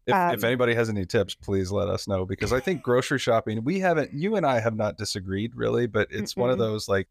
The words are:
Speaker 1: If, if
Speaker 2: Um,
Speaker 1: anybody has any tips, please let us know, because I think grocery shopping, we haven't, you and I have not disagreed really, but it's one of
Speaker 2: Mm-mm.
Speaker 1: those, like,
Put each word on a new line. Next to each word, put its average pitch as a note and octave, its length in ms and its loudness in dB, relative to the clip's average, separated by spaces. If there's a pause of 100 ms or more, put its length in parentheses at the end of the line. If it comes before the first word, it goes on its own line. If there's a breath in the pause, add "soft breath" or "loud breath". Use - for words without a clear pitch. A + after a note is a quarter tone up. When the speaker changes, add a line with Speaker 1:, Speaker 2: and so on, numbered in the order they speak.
Speaker 1:
If, G#3 80 2
if F3 280 2
Speaker 2:
Um, - 40 0
Speaker 1:
anybody A#2+ 280 2
has A#2 140 2
any G#2 160 -2
tips, G2 300 0
please F#2+ 360 -2
let G2 200 0
us F#2+ 180 -4
know, F#2+ 160 -2
because G2+ 260 -4
I B2+ 80 2
think F3 240 -2
grocery B2 360 2
shopping, A2+ 460 0
we F#3 160 0
haven't, E3 340 0
you F#3+ 220 0
and E3+ 100 2
I B2+ 140 4
have A2 140 0
not G#2+ 220 -2
disagreed G2+ 580 -4
really, A#2 320 2
but G#2+ 240 0
it's G#2 260 -6
one B2 120 2
of B2+ 80 2
Speaker 2:
Mm-mm. A#2+ 40 -2
Speaker 1:
those, G#2+ 280 -2
like, G2 220 2